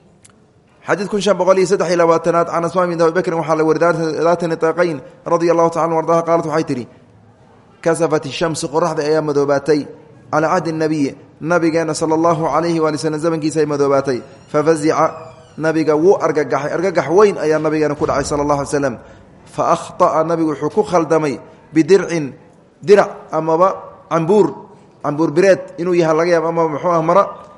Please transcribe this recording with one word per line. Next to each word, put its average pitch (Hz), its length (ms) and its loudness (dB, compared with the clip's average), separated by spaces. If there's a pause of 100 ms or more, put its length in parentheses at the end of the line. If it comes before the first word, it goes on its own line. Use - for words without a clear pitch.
(880)
Xadiid 180 200 -2
kun 208 120 -2
shan 185 160 2
boqol 185 220 2
iyo 180 80 2
saddex 175 220 0
iyo 175 100 0
labaatanaad, 165 500 2
can 170 160 -4
Asmaa 180 220 -2
binti 170 180 -2
Abi 160 80 2
Bakrin 175 240 -2
waxaa 156 200 -2
la 156 80 2
wariyay 160 280 2
daata, 160 320 -2
daata 170 240 0
nitaaqayn, 165 500 -2 (280)
radiyallahu 165 440 2
ta'ala 165 160 -2
anha 165 120 0
ardaaha, 165 240 0
qaalat 165 240 0
waxay 156 180 -2
tidhi, 127 240 -8 (960)
كسفت 156 440 0
الشمس، 160 400 -4
qoraxda 156 380 -2
ayaa 156 160 0
madoobaatay, 143 640 0 (460)
calaa 156 160 0
cahdi 165 240 -2
nabiy, 156 420 -2 (260)
nabigeena 160 540 0
sallallahu 160 540 0
alayhi 165 320 0
wa 156 160 0
sallam 156 240 -4
zamankiisa 156 400 -2
ay 151 60 2
madoobaatay. 139 560 0 (300)
ففزع، 151 440 2 (600)
nabiga 156 360 0
wuu 170 220 4
argagaxay, 139 560 -2
argagax 165 380 -2
weyn 196 260 4
ayaa 156 220 0
nabigeena 151 360 0
ku 156 120 -4
dhacay 135 180 0
sallallahu 147 360 -2
alayhi 139 140 -6
wa 143 60 2
sallam. 127 180 -4 (580)
فأخطأ، 160 680 0
nabigu 165 300 -2
wuxuu 147 160 -6
ku 214 120 -2
khaldamay, 156 560 0 (340)
bidircin, 160 600 2 (500)
dirac 175 480 2
amaba 160 440 2 (360)
cambuur, 165 440 2 (500)
cambuur 147 260 -2
bireed 180 300 4 (180)
inuu 180 160 -2
yahay 160 220 2
laga 170 140 0
yaabo, 165 180 2
ama 165 200 0
muxuu 151 200 -4
ah, 165 140 2
mara 185 260 2 (300)